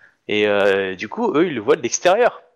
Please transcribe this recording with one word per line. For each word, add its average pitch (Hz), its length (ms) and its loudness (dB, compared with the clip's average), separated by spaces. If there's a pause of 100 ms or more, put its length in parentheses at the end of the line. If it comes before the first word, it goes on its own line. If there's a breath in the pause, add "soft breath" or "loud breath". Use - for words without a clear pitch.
(280 soft breath)
Et, 104 180 0
euh, 98 480 2
du 104 140 -12
coup, 226 280 -2
eux, 175 120 4
ils 151 60 -6
le 113 60 -6
voient 131 160 2
de 151 60 -12
l'extérieur. 196 580 0 (160)